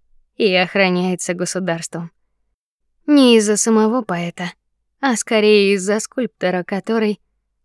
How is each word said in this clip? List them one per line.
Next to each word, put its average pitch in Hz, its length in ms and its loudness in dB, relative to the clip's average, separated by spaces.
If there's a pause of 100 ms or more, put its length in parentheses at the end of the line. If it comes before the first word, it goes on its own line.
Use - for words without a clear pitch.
(360)
и - 180 0
охраняется 180 800 0
государством. 170 760 -6 (960)
Не 262 300 6
из-за 208 220 2
самого 220 420 2
поэта, 175 500 -8 (500)
а 269 160 -2
скорее 208 580 2
из-за 202 260 -2
скульптора, 185 640 -4
который 208 560 -4 (440)